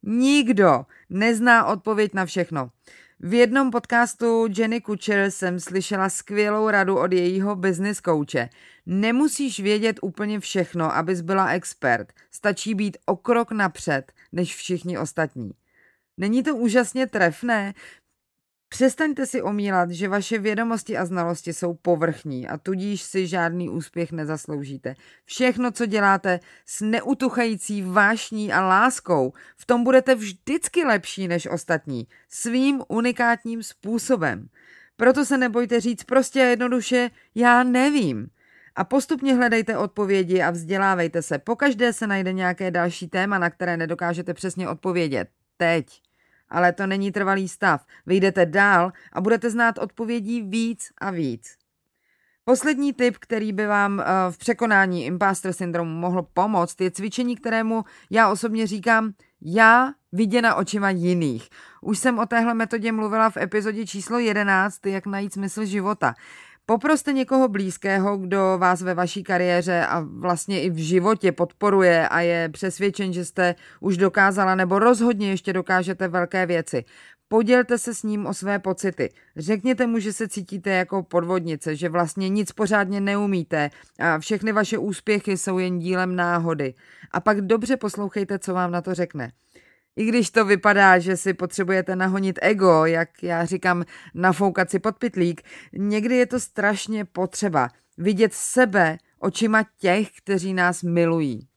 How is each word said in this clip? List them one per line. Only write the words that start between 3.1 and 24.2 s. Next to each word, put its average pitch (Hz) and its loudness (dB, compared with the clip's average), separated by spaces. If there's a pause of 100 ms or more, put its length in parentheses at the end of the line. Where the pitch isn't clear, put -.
V 175 -4
jednom 247 4
podcastu 233 0 (100)
Jenny 226 -2
Kutcher 202 0
jsem 180 -4
slyšela 190 -2
skvělou 208 -2
radu 196 2
od 180 0
jejího 190 0
business 190 -2
coache. 147 -2 (360)
Nemusíš 233 0
vědět 208 0
úplně 208 -4
všechno, 170 -2
abys 175 -2
byla 190 0
expert. 120 -2 (180)
Stačí 208 -4
být 196 -4
o 180 0
krok 233 0
napřed 170 -2 (200)
než 175 -4
všichni 180 -6
ostatní. 143 -6 (680)
Není 214 0
to 302 -2
úžasně 240 0
trefné? 196 -2 (960)
Přestaňte 277 0
si 247 -4
omílat, 196 -2
že 175 -6
vaše 202 -2
vědomosti 220 -4
a 180 -2
znalosti 170 -4
jsou 170 -4
povrchní 156 -2
a - -8
tudíž 190 -4
si 185 -4
žádný 170 -2
úspěch 165 -6
nezasloužíte. 147 -8 (300)